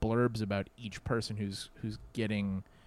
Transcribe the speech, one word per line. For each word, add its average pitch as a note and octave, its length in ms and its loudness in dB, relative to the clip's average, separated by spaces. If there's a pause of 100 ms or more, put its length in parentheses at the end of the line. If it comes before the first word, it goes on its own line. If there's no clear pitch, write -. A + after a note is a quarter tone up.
blurbs A2+ 400 4
about G2 360 0
each A2 260 -10
person A2 340 0
who's, G2+ 320 -4 (120)
who's G#2+ 160 -4 (160)
getting G2+ 500 0 (240)